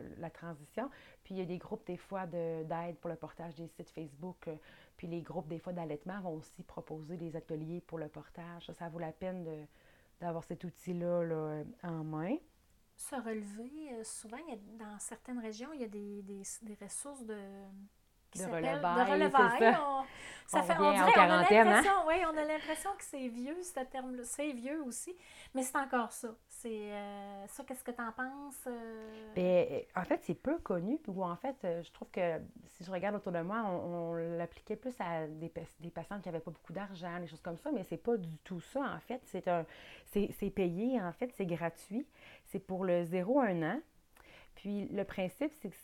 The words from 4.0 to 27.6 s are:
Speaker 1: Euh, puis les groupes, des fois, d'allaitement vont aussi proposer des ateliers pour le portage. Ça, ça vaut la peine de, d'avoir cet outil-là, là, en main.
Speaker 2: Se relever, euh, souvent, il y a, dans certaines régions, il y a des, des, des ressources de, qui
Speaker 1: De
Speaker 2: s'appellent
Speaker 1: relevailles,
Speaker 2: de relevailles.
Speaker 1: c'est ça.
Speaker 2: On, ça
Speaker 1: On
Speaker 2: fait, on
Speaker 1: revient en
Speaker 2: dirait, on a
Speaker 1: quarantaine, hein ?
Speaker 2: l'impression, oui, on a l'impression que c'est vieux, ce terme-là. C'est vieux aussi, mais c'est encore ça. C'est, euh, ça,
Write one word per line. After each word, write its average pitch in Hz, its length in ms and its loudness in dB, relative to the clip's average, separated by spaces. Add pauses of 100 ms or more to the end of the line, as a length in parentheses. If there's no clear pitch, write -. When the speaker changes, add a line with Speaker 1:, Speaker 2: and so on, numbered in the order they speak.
Speaker 1:
Euh, 160 60 -6 (420)
puis 175 120 -10
les 170 120 -4
groupes, 156 280 -6
des 160 100 -6
fois, 185 140 -8
d'allaitement 170 480 -6
vont 180 160 -4
aussi - 260 -14
proposer 160 540 -10
des 165 200 -8
ateliers 160 440 -6
pour - 180 -10
le 151 100 -6
portage. 170 580 -14
Ça, 170 80 -12
ça 170 140 -8
vaut 165 120 -8
la 160 120 -4
peine 185 320 -6
de, 156 140 -6 (640)
d'avoir 165 240 -4
cet - 180 -8
outil-là, 175 640 0
là, 156 400 -2 (180)
en 165 220 -4
main. 156 320 -2 (600)
Speaker 2:
Se - 200 -10
relever, 226 760 -8
euh, 226 120 -8
souvent, 220 420 -12
il 277 80 -8
y - 20 -8
a, 202 40 -14 (180)
dans 208 220 -12
certaines - 400 -8
régions, 220 340 -8
il 285 60 -10
y 240 40 -4
a 220 40 -6
des, 202 340 -8
des, 196 200 -10 (200)
des 208 180 -12
ressources 254 460 -10
de, 214 100 -6 (920)
qui - 80 -8
Speaker 1:
De 185 60 -2
Speaker 2:
s'appellent 165 200 0
Speaker 1:
relevailles, 175 420 4
Speaker 2:
de 294 60 4
relevailles. 277 460 6
Speaker 1:
c'est 226 140 10
ça. 285 180 2
Speaker 2:
On, 269 140 0 (420)
ça - 120 2
Speaker 1:
On 190 40 6
Speaker 2:
fait, 175 120 4
on - 20 6
Speaker 1:
revient 196 240 8
en 185 60 10
Speaker 2:
dirait, - 0 -
on - 20 12
a 196 180 12
Speaker 1:
quarantaine, 180 340 10
hein ? 226 40 12
Speaker 2:
l'impression, 302 280 10 (140)
oui, 320 80 6 (120)
on 320 100 0
a 302 80 2
l'impression 311 540 -2
que - 60 -12
c'est 262 240 -6
vieux, 254 340 -4
ce 311 180 -6
terme-là. 254 440 -6
C'est 294 280 -2
vieux 269 320 -4
aussi, 269 320 -8 (380)
mais 262 80 2
c'est 262 160 0
encore 254 340 0
ça. - 160 -8 (200)
C'est, 214 440 -8
euh, 202 540 -8
ça, 269 180 -12